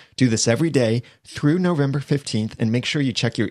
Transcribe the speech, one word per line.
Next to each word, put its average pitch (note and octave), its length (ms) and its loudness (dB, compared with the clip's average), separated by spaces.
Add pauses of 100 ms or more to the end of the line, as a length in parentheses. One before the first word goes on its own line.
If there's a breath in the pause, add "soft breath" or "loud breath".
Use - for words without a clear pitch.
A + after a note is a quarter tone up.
(180 loud breath)
Do B2+ 100 6
this A2 200 0
every C3+ 220 2
day B2 320 2 (220 loud breath)
through D3+ 360 0
November C#3+ 420 0
fifteenth, A2+ 580 -4
and A2+ 120 0
make A#2+ 120 0
sure - 180 -2
you C3 120 0
check - 240 -4
your G#2 140 0